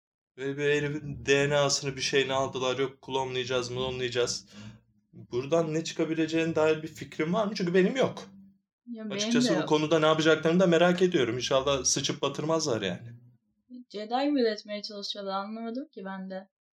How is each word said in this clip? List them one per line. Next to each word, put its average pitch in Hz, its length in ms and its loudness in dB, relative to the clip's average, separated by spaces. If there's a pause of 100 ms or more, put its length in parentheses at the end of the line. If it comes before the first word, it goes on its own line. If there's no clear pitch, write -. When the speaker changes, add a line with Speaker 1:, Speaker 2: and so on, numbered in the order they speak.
(380)
Speaker 1:
Böyle 139 200 -6
bir 147 60 -2
herifin 147 640 0
D 139 240 4
N 147 60 2
A'sını 139 400 2
bir 131 60 -10
şeyini 135 320 2
aldılar, 127 460 0
yok 131 220 -4
klonlayacağız, 127 680 -2
klonlayacağız. 127 760 -2 (680)
Buradan 143 600 -2
ne 160 100 0
çıkabileceğine 160 720 -2
dair 156 280 2
bir 156 40 -8
fikrim 156 460 -4
var 214 140 2
mı? 214 80 -4
Çünkü 175 180 -2
benim 190 220 4
yok. - 340 -2 (580)
Speaker 2:
Ya 220 180 -12
benim 202 120 -6
Speaker 1:
Açıkçası 233 320 2
Speaker 2:
de 311 60 2
Speaker 1:
bu - 40 0
Speaker 2:
yok. - 100 -2
Speaker 1:
konuda 156 300 2
ne 156 60 4
yapacaklarını 156 540 4
da 190 80 6
merak 175 340 4
ediyorum. 147 340 2
İnşallah 135 480 2
sıçıp 143 380 -2
batırmazlar 147 600 0
yani. 92 320 -4 (760)
Speaker 2:
Jedi 233 420 -2
mi 277 100 2
üretmeye 208 400 -2
çalışıyorlar? 202 520 -8
Anlamadım 226 540 -6
ki 202 180 -14
ben 190 240 -10
de. 190 200 -12 (260)